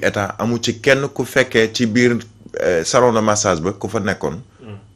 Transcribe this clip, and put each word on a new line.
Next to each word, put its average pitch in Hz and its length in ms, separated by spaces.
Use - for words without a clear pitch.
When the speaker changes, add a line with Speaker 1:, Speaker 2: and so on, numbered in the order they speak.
Speaker 1:
état, 98 360
amu 117 220
ci 113 220
kenn 139 260
ku 127 160
fekkee 113 480
ci 117 140
biir, 120 320
euh, 85 240
salon 123 300
de 110 60
massage 104 420
ba 95 100
ku 104 160
fa 113 120
nekkoon. 92 420
Speaker 2:
Mm. 107 120